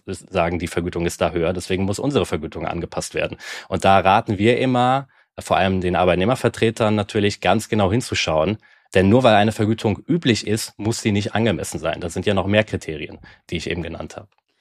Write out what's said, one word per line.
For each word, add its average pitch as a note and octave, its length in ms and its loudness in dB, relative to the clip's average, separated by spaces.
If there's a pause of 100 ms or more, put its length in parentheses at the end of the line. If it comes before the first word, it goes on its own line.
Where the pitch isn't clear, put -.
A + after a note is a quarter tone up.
sagen, F2 540 -4
die E2+ 80 -4
Vergütung E2+ 400 -4
ist - 120 -6
da E2+ 120 0
höher, E2 200 -2
deswegen F#2 340 -4
muss G2+ 120 -2
unsere C3 300 0
Vergütung D#2+ 400 -6
angepasst E2 480 -8
werden. D#2+ 220 -4 (300)
Und F2+ 160 -4
da G2 140 6
raten G2 400 2
wir A2+ 220 2
immer, B2+ 480 0 (320)
vor - 180 0
allem F#2+ 240 2
den F2+ 140 0
Arbeitnehmervertretern G#2+ 1000 2
natürlich, G#2 480 0
ganz G2+ 260 2
genau G2+ 240 2
hinzuschauen, F#2+ 680 0 (340)
denn F#2+ 160 6
nur B2 140 6
weil A2+ 120 6
eine G#2 160 4
Vergütung A2 560 -2
üblich C#3+ 400 0
ist, - 320 -6
muss G#2+ 220 -2
sie A2 100 0
nicht G#2 240 0
angemessen G2+ 420 -2
sein. D#2+ 220 -4
Das F2 140 -8
sind - 120 -4
ja G#2 80 2
noch F#2 140 0
mehr G#2+ 160 4
Kriterien, - 560 -8 (300)
die F2 80 -6
ich - 120 -6
eben E2+ 140 -4
genannt D#2+ 320 -12
habe. - 140 -18 (320)